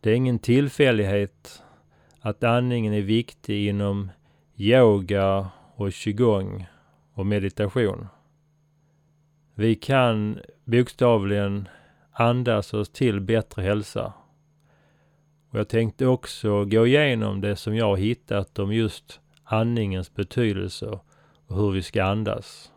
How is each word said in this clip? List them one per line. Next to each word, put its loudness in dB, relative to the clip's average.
Det 0
är 4
ingen 0
tillfällighet 0
att -6
andningen 0
är 0
viktig -2
inom -2
yoga 4
och -4
qigong -2
och -6
meditation. -2
Vi 2
kan 0
bokstavligen 0
andas 0
oss -4
till 0
bättre -2
hälsa. -4
Och -4
jag -4
tänkte 0
också 0
gå 4
igenom 2
det -2
som -6
jag 0
har 2
hittat -4
om -2
just -4
andningens -2
betydelse -4
och -8
hur 2
vi 0
ska -2
andas. -4